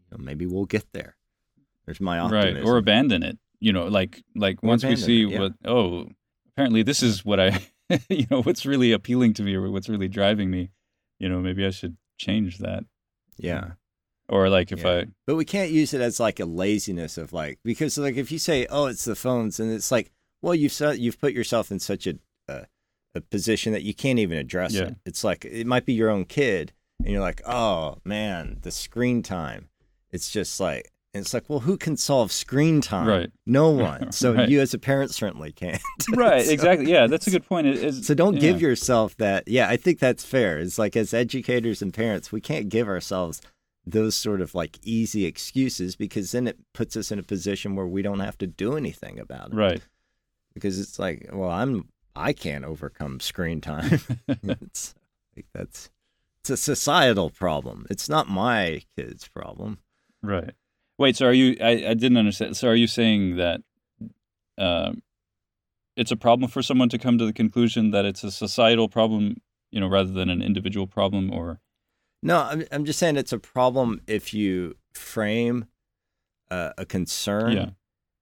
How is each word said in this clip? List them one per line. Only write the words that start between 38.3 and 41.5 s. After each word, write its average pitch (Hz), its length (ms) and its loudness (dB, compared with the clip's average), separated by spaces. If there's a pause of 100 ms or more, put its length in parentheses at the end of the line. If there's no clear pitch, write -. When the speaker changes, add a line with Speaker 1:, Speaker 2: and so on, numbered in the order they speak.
Speaker 1:
give 165 220 4
Speaker 2:
yeah. 165 80 4
Speaker 1:
yourself 113 480 2
that. 98 300 0
Yeah, 113 220 4
I 120 60 4
think 165 240 2
that's 127 240 2
fair. 101 360 2
It's 90 200 -4
like, 104 160 0
as 113 180 0
educators 117 680 -2